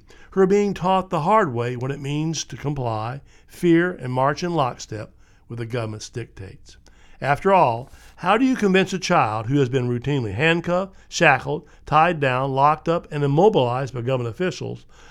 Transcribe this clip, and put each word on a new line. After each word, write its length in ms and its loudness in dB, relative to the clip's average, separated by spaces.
who 100 0
are 60 6
being 260 2
taught 380 -2
the 100 -2
hard 320 2
way 240 -4
what 140 -6
it 100 -8
means 440 -4
to 120 -14
comply, 640 -6
fear, 440 2
and 200 -8
march 320 0
in 120 -4
lockstep 580 -4
with 100 -12
the 80 -8
government's 420 -8
dictates. 680 -16
After 320 0
all, 380 2
how 240 0
do 60 4
you 100 2
convince 380 2
a 80 -6
child 460 0
who 120 0
has 100 4
been 200 -2
routinely 440 -2
handcuffed, 640 -2
shackled, 600 0
tied 340 2
down, 320 0
locked 360 2
up, 220 -2
and 140 -2
immobilized 680 2
by 80 -8
government 320 -4
officials, 540 -8